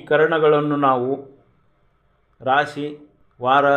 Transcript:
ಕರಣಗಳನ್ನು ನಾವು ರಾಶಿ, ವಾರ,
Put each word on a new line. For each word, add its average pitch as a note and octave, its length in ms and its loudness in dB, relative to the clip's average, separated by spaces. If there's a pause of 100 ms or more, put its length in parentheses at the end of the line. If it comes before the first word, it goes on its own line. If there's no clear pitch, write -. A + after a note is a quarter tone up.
ಕರಣಗಳನ್ನು D3+ 760 0
ನಾವು C3 340 -2 (1300)
ರಾಶಿ, C#3+ 460 -2 (540)
ವಾರ, C#3 260 2 (100)